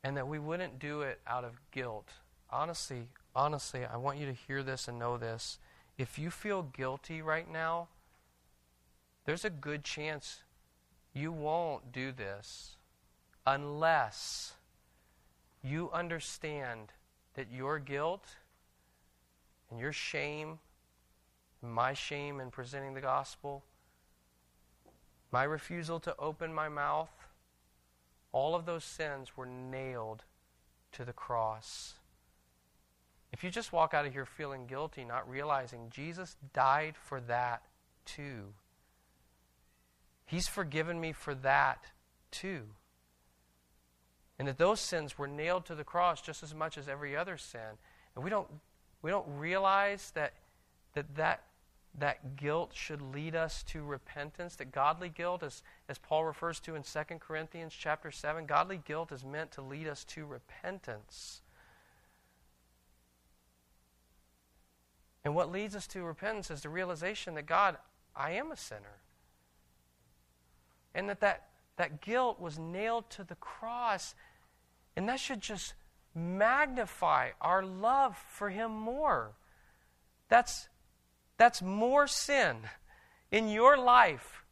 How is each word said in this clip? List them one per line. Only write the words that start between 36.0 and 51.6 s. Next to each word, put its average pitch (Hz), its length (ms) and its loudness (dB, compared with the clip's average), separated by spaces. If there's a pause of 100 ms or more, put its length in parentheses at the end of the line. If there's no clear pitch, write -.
died 143 420 6
for - 240 -8
that 120 420 0 (440)
too. 117 480 -10 (1700)
He's 175 240 -2
forgiven 165 500 -2
me 160 140 -4
for 147 220 -6
that 135 500 4 (460)
too. 180 320 -8 (1800)
And 139 100 -2
that 135 80 -2
those 196 240 6
sins 156 380 -4
were 139 100 -4
nailed 165 380 -2
to 170 80 -10
the 151 100 -8
cross 175 380 2
just - 200 -10
as 156 120 -12
much 156 240 -2
as 139 100 -10
every 143 260 -6
other 175 220 -2
sin. 110 400 -12 (380)
And 127 100 -6
we 185 60 -2
don't, 202 180 0 (540)
we 156 80 -2
don't 196 180 0
realize 196 840 2
that, 151 180 0 (640)
that, 147 220 -4
that, 160 260 2 (560)